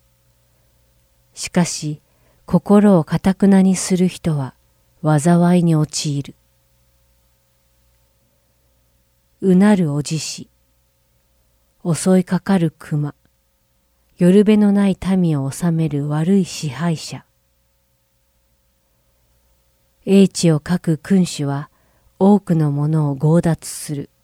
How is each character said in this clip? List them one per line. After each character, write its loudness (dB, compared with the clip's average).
し -14
か 0
し、 -10
心 2
を 2
頑 0
な 6
に 2
す -4
る 2
人 -4
は -8
災 2
い 0
に 2
陥 -4
る。 -16
う 2
な 4
る -2
お -4
獅 -6
子、 -14
襲 2
い -2
か -4
か -2
る -2
熊、 -6
よ 4
る 6
べ 4
の 2
な 2
い -2
民 0
を -6
治 -4
め -2
る -4
悪 0
い 0
支 -10
配 -4
者。 -14
英 6
知 0
を 2
欠 -4
く -4
君 0
主 -8
は -8
多 4
く -2
の 0
も -2
の 0
を -4
強 2
奪 -4
す -12
る。 -12